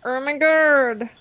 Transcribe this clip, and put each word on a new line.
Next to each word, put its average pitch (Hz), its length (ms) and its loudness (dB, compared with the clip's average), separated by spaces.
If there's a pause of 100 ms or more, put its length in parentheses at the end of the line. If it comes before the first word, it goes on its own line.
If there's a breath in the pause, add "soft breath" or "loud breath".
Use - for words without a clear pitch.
Ermagerd. 277 1080 0 (100)